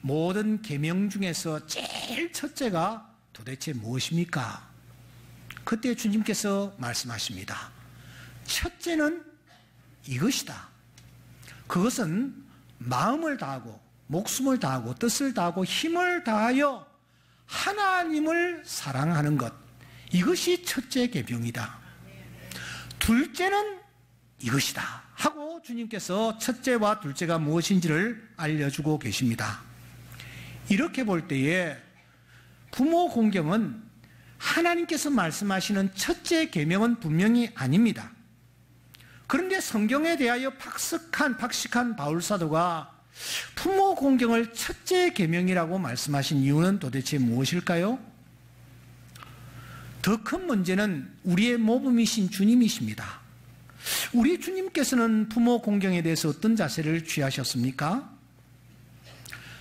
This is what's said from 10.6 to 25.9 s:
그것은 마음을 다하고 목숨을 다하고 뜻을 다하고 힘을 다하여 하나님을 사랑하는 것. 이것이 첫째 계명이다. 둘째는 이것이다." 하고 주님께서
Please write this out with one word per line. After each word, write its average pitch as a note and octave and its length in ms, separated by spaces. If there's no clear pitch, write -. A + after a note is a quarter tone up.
그것은 G#3 680
마음을 A3+ 600
다하고 B2 420
목숨을 A#3+ 520
다하고 B2+ 360
뜻을 B3+ 380
다하고 F3+ 300
힘을 F4 600
다하여 A#3+ 600
하나님을 F4 1200
사랑하는 D3 720
것. A#2 160
이것이 F4 540
첫째 - 420
계명이다. A#2 720
둘째는 F#4 800
이것이다." - 600
하고 D4+ 400
주님께서 A3 800